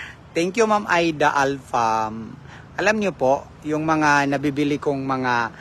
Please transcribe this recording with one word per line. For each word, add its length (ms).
Thank 320
you, 0
Ma'am 240
Aida 480
Alfam. 960
Alam 240
niyo 80
po, 320
yung 160
mga 480
nabibili 480
kong 240
mga 580